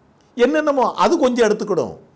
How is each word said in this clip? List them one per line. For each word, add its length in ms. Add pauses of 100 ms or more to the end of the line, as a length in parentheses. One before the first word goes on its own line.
(360)
என்னென்னமோ 580
அது 240
கொஞ்சம் 320
எடுத்துக்கிடும். 480 (180)